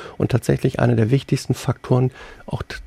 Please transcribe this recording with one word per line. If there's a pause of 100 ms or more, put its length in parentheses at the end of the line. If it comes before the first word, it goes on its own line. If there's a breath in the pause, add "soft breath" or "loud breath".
(180 loud breath)
Und
tatsächlich
einer
der
wichtigsten
Faktoren, (340 loud breath)
auch
t-,